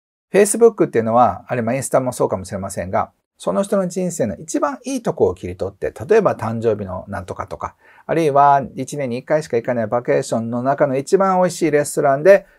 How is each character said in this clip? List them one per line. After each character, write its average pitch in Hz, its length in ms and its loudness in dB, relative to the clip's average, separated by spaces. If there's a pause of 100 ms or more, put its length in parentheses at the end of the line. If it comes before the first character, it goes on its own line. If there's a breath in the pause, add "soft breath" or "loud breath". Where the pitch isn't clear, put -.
(320)
Facebook 208 540 4
っ - 40 0
て 123 100 0
い - 20 4
う - 20 -6
の 113 100 0
は、 110 340 4
あ 127 80 -4
れ、 120 60 0
ま 113 120 -2
あ、 - 20 -2
イ 135 40 -4
ン 127 40 -6
ス - 60 -10
タ 135 100 2
も 127 140 -2
そ 139 120 0
う - 40 -2
か 104 80 -2
も 95 80 -10
し - 60 -16
れ 104 80 -6
ま 95 100 -8
せ 92 160 -8
ん 92 60 -10
が、 92 200 -2 (260)
そ - 140 -4
の 196 120 0
人 202 120 -2
の 190 120 0
人 180 240 -4
生 135 160 -2
の 98 100 -6
一 170 220 -6
番 285 260 -2
い 269 120 -6
い - 40 -6
と - 140 -4
こ 117 100 2
を 90 80 2
切 92 140 -10
り 90 100 -10
取 95 160 -6
っ - 20 -20
て、 - 160 -6 (160)
例 214 100 4
え 214 40 6
ば 135 140 2
誕 113 260 -6
生 107 200 0
日 98 40 -6
の 92 220 -10
な 92 140 -10
ん 90 40 -16
と 92 80 -12
か - 140 -10
と 73 100 -12
か、 - 180 -12 (300 soft breath)
あ 139 80 -6
る 160 80 0
い 151 100 2
は 143 300 6 (140)
一 131 220 -8
年 135 120 -4
に 117 80 -4
一 135 60 -10
回 156 180 0
し 156 60 -14
か 117 100 -2
行 117 80 -2
か 127 80 -2
な 120 80 -2
い 110 60 -4
バ 120 160 -2
ケ 143 160 0
ー - 20 0
シ 131 140 -6
ョ 113 40 -2
ン 117 120 -6
の 123 100 -4
中 139 240 0
の 131 100 0
一 - 220 2
番 185 240 2
美 180 60 2
味 - 80 -6
し - 80 -12
い 156 80 2
レ 147 120 2
ス - 120 -8
ト 151 80 0
ラ 139 120 4
ン 147 80 -4
で 190 220 8 (140)